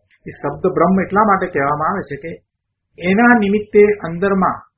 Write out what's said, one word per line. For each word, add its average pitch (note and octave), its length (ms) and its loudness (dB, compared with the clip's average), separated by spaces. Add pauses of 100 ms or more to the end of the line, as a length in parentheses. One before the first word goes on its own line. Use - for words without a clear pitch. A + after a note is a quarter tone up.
(260)
એ - 40 -14
શબ્દ - 360 -6
બ્રહ્મ F3+ 340 2
એટલા F#3+ 220 0
માટે F#3+ 240 0
કહેવામાં D3 440 -4
આવે F#3+ 120 -6
છે C#3 140 -14
કે E3 260 -14 (560)
એના A3+ 400 4
નિમિત્તે G#3 640 2
અંદરમાં, F3+ 600 -2 (160)